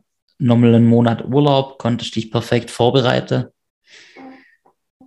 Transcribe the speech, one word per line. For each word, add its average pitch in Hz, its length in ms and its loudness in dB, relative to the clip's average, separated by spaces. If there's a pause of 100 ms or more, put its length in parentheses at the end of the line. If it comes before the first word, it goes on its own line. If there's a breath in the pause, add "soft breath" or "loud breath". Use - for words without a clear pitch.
(380)
nochmal 120 360 4
einen 117 120 4
Monat 117 400 2
Urlaub, 139 520 0
konntest 120 360 -6
dich 110 160 -8
perfekt 117 400 -4
vorbereiten. 127 760 0 (1600 loud breath)